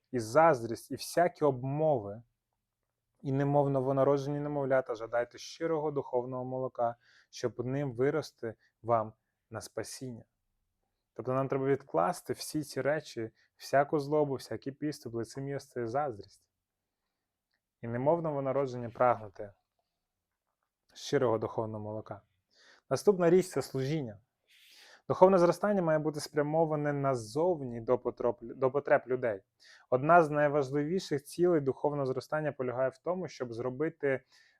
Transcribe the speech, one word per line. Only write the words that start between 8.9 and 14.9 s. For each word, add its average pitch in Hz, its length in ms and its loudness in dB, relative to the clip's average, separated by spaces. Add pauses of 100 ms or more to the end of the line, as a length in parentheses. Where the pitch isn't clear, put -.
на 110 120 -10
спасіння». 117 640 -10 (920)
Тобто 117 200 -6
нам 135 140 0
треба 135 180 -2
відкласти 160 680 0
всі - 300 -6
ці - 180 -8
речі, 135 500 -4 (260)
всяку 143 420 2
злобу, 143 340 0
всякий 120 400 -8
підступ, 143 400 -8